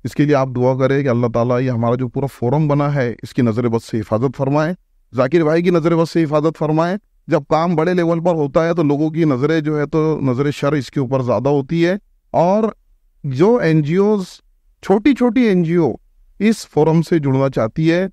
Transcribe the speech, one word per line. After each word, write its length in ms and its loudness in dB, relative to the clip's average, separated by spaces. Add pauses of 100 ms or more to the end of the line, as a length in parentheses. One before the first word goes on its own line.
इसके 200 0
लिए 100 2
आप 140 0
दुआ 280 0
करें 260 0
कि 60 0
अल्लाह 220 0
ताला 280 0
ये 100 -2
हमारा 260 0
जो 140 -4
पूरा 200 -4
फोरम 380 -2
बना 240 0
है 220 -2
इसकी 280 -6
नज़र 280 0
बद 120 -2
से 160 -8
हिफाजत 380 -2
फरमाए, 400 -2 (380)
जाकिर 300 2
भाई 200 2
की 80 2
नज़र 240 2
बद 120 0
से 120 -2
हिफाजत 380 0
फरमाए। 400 -2 (300)
जब 180 0
काम 300 0
बड़े 180 0
लेवल 280 0
पर 140 0
होता 280 0
है 100 0
तो 120 0
लोगों 260 0
की 140 0
नज़रें 360 0
जो 160 -4
है 100 -2
तो 120 -2 (240)
नज़र 300 0
शर 220 -2
इसके 240 -4
ऊपर 240 -2
ज़्यादा 260 0
होती 320 0
है। 160 0 (360)
और 400 0 (500)
जो 380 2
एनजीओज़, 680 0 (560)
छोटी-छोटी 600 2
एनजीओ 460 2 (480)
इस 260 0
फोरम 360 2
से 180 0
जुड़ना 300 0
चाहती 380 -2
है 260 0